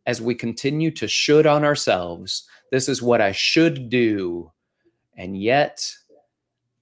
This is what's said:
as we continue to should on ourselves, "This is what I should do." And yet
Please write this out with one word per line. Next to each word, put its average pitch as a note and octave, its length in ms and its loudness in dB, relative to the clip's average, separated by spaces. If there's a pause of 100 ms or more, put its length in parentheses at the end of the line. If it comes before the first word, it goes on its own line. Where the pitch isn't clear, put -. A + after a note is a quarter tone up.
as A#2 160 -4
we A#2 140 -2
continue C#3+ 560 -4
to A#2 160 -6
should D3+ 400 4
on D3 160 4
ourselves, F#2 800 -2 (280)
"This C3 180 0
is B2 120 -2
what A#2+ 200 4
I G2 100 2
should C#3 580 0
do." G2 640 -2 (640)
And F#2+ 260 -10
yet C3 540 -2 (880)